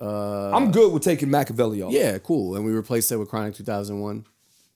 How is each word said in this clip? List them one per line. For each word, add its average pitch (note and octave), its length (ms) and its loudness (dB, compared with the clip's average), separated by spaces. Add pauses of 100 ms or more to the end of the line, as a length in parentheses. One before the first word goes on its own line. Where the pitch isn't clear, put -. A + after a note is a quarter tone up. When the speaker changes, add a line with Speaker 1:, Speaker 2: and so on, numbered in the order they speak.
Speaker 1:
uh, G#2 520 -4
Speaker 2:
I'm A#3 200 2
good G#3 200 8
with D#3 100 0
taking D3 280 0
Machiavelli A#2+ 520 0
off. F#2 100 -4
Speaker 1:
Yeah, C3 260 2
cool. G2 380 -2
And G#2 80 -4
we A2 80 0
replaced A2 380 -2
that A#2 80 -2
with G#2 100 -6
Chronic G#2+ 260 -4
two G2+ 100 -16
thousand G2+ 360 -4
one. G#2 240 -8 (520)